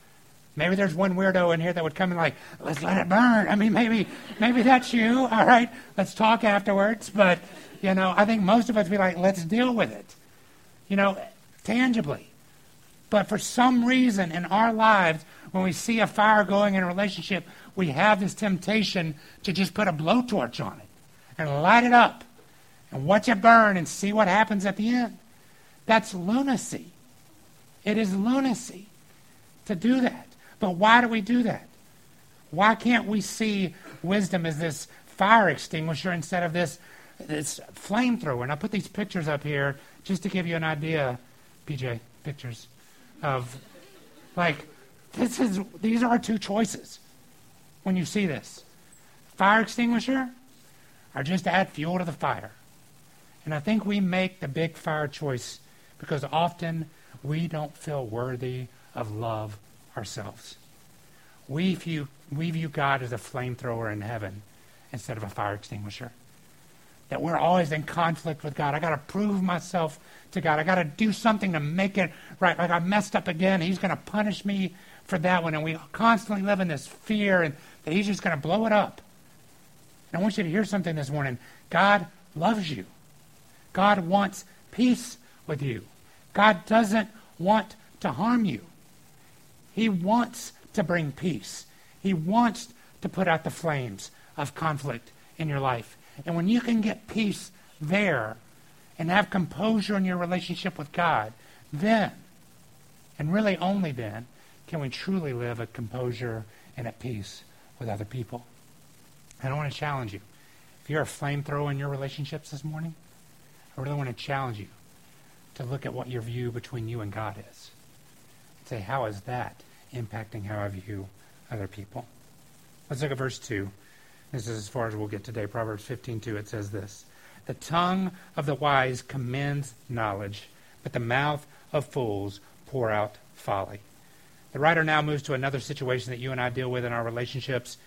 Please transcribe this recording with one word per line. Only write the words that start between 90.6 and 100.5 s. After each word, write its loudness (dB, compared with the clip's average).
to 0
bring -2
peace. -6
He 0
wants 0
to -4
put -2
out 2
the -4
flames -6
of -6
conflict -6
in -4
your -2
life. -2
And -4
when 0
you 4
can 0
get -4
peace -4
there 0
and -4
have 2
composure -2
in 0
your -2
relationship -4